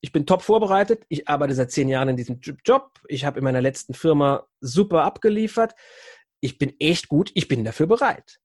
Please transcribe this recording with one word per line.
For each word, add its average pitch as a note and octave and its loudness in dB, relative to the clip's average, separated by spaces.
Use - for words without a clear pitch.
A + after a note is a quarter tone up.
ich - -14
bin C#3+ -2
top F#3 2
vorbereitet, G#3 2
ich D3 -8
arbeite C#3+ 0
seit B2+ -2
zehn C3+ 0
Jahren C3+ 0
in B2+ 0
diesem B2 -8
J-, C#3 -14
Job, C4 0
ich C3+ -6
habe C#3+ -4
in C3+ -4
meiner B2+ 0
letzten C3 -4
Firma C#3+ 2
super D#3+ 2
abgeliefert, A3 0
ich - -6
bin C#3 -2
echt E3 0
gut, D#3 0
ich - -4
bin A#2 -2
dafür A2 0
bereit. - 0